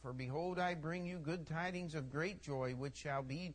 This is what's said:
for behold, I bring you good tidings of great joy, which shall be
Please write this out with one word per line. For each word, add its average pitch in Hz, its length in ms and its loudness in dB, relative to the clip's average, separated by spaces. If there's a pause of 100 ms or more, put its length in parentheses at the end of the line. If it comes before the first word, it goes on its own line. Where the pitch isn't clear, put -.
for 127 140 -4
behold, 151 440 0
I 180 140 4
bring 170 320 0
you 180 140 -2
good 160 280 0
tidings 175 480 0
of 135 160 0
great 175 320 0
joy, 131 300 2
which 131 240 -2
shall 139 260 0
be 156 320 -4